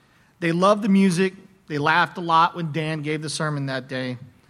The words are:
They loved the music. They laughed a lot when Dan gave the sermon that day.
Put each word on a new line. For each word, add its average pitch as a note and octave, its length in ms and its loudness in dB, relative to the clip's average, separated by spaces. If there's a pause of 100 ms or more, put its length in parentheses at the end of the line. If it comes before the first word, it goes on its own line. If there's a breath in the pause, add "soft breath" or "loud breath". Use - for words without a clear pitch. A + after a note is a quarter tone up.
(400 soft breath)
They E3 140 0
loved G3 280 4
the A3+ 60 -2
music. F#3+ 460 4 (340)
They D3+ 100 -6
laughed D#3+ 400 0
a F#3+ 40 -8
lot E3 340 2
when E3 160 -6
Dan D#3 300 -4
gave D3+ 200 -4
the D#3 80 -8
sermon D3 360 -4
that C3 240 -6
day. B2+ 280 -8 (320 soft breath)